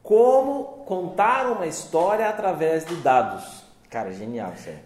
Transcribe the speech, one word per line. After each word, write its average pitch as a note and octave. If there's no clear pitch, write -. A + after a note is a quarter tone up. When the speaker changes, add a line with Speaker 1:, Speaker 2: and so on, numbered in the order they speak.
Speaker 1:
como C4
contar G3+
uma G3
história F#3+
através E3
de E3+
dados. B2
Speaker 2:
Cara, G#2
genial G#2+
isso -
aí. D#2